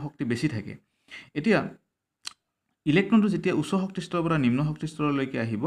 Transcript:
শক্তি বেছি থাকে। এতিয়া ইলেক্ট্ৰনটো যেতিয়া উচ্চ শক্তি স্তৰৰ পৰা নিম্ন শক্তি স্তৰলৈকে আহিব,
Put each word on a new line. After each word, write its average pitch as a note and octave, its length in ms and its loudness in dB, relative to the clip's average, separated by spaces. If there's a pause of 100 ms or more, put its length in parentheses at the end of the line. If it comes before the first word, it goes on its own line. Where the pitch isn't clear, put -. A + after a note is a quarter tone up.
শক্তি D3 220 -6
বেছি A#2+ 240 0
থাকে। G#2+ 280 -6 (580)
এতিয়া D#3 340 2 (1160)
ইলেক্ট্ৰনটো G3 420 4
যেতিয়া F#3 260 0
উচ্চ D3 200 -2
শক্তি F#3+ 260 -2
স্তৰৰ F3 220 -4
পৰা E3 160 2
নিম্ন C3 260 2
শক্তি D3+ 220 -4
স্তৰলৈকে C#3 540 -2
আহিব, A2+ 260 -2